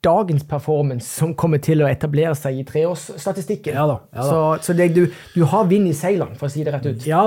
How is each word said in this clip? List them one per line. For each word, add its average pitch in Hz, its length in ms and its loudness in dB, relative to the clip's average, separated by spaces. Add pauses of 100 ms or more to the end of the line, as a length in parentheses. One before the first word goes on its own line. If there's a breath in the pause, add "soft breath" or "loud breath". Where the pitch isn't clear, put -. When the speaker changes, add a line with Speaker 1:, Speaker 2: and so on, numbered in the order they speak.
Speaker 1:
dagens 170 440 2
performance 147 600 -2
som 160 320 -2
kommer 151 240 0
til 156 200 2
å 135 60 2
etablere 151 480 0
seg 135 240 -4
i 135 60 -8
treårsstatistikken. 175 1080 -4
Speaker 2:
Ja 151 120 2
da, 117 100 -2 (140)
ja 117 80 -8
da. 135 80 0
Speaker 1:
Så, 156 400 0
så 175 80 2
det, 175 180 4
du, 175 100 6 (280 loud breath)
du 170 140 4
har 190 240 2
vind 196 180 4
i 147 80 0
seilene, 175 420 -2
for 143 120 -4
å - 20 -14
si 151 120 -4
det 143 100 -2
rett 135 140 -2
ut. 117 180 -6
Speaker 2:
Ja 160 200 4